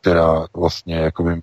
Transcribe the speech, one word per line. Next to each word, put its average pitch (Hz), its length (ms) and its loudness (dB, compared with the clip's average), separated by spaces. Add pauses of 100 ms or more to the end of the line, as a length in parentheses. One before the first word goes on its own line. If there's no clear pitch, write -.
která 82 540 2
vlastně 85 420 -4
jakoby 85 460 -2